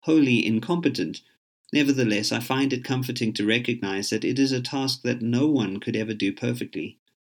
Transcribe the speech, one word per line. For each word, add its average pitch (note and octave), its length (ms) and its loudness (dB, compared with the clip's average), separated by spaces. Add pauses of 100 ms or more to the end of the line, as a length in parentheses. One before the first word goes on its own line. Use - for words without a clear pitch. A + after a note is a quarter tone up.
wholly C#3 440 4
incompetent. A#2+ 760 0 (500)
Nevertheless, B2+ 600 2
I A#2 80 0
find C3+ 340 0
it B2 100 -6
comforting B2 500 -2
to G#2 120 -2
recognize G#2+ 640 0
that A2 160 -2
it A#2+ 140 0
is C3+ 140 4
a B2+ 80 0
task C3+ 420 -4
that A#2+ 180 -2
no A#2+ 260 2
one G#2+ 320 0
could A#2 160 -4
ever A2 180 -2
do G2 200 -2
perfectly. A#2+ 640 -6 (240)